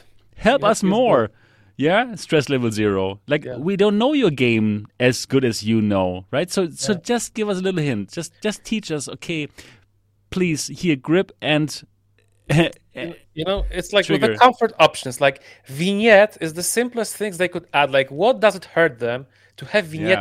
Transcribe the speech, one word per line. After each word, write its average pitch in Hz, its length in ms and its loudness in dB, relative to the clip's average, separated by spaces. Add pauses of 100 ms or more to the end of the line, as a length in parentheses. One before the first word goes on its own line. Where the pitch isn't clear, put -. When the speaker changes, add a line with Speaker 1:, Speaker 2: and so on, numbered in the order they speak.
(360)
Speaker 1:
help 254 260 2
Speaker 2:
You 208 60 0
have 220 40 4
Speaker 1:
us - 100 -2
Speaker 2:
to 196 40 0
use 185 60 4
both. 220 80 2
Speaker 1:
more. 147 320 2 (440)
Yeah, 202 400 0
stress 156 340 0
level 123 220 0
zero. 98 560 -2
Like, 147 180 -2
Speaker 2:
Yeah. 123 120 -10
Speaker 1:
we 175 180 -2
don't 208 220 2
know 254 160 2
your 254 160 2
game 110 560 0 (140)
as 123 260 0
good 131 180 2
as 113 200 -2
you 113 180 2
know, 92 500 0
right? 165 200 -4
So, 180 180 -2
so 139 240 -4
Speaker 2:
Yeah. 175 100 -2
Speaker 1:
just 240 300 -4
give 214 160 -4
us 190 80 -2
a 185 60 -6
little 185 180 -2
hint. 110 300 -4
Just, - 200 -10 (120)
just 208 200 -6
teach 214 280 -6
us, 147 180 -6
okay, 151 380 -8 (840)
please, 175 380 -2
here, 147 280 -2
grip 165 360 0 (100)
and 147 420 -2 (640)
<laughs> 151 240 2 (240)
Speaker 2:
You, 165 200 -12 (180)
you 156 120 -8
know, 190 260 -2
it's 175 220 -8
like 202 160 2
with 151 120 2
the 123 60 4
Speaker 1:
trigger. 107 120 -2
Speaker 2:
comfort 240 400 4
options, 135 400 0
like, 139 220 2 (240)
vignette 202 760 4
is 160 120 -6
the 175 80 -8
simplest 233 540 -4
things 202 240 -6
they 180 80 0
could 175 260 -10
add. 143 180 2
Like, 135 200 0
what 196 280 0
does 196 160 2
it 180 100 -14
hurt 156 340 0
them 120 260 -6 (320)
to 135 80 -16
have 202 200 -2
vignette 160 360 -2